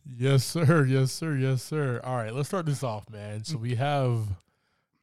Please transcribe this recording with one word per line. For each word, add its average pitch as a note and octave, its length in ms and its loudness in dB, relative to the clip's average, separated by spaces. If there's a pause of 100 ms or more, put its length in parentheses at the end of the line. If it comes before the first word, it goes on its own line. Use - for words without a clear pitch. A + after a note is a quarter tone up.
(180)
Yes, C3 260 4
sir. D3+ 440 4
Yes, C3 240 4
sir. D#3+ 240 -4
Yes, C3 260 0
sir. C#3 420 -4
All B2+ 120 -4
right, A2 160 -4
let's C3+ 160 -2
start F3+ 180 -2
this C#3 180 -2
off, G#2+ 260 -6
man. G#2+ 340 -10
So D3+ 140 -6
we A#2+ 160 -4
have, B2+ 460 2 (840)